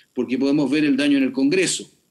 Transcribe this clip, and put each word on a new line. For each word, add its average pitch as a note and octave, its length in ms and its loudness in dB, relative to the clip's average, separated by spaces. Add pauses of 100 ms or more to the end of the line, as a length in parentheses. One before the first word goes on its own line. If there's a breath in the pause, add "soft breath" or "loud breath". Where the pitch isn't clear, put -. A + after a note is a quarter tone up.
(140 loud breath)
porque A#2+ 240 -4
podemos C#3 320 0
ver D3+ 140 0
el C#3+ 120 2
daño C#3+ 220 2
en C3+ 60 2
el C3 80 -2
Congreso. D3+ 580 -2 (200)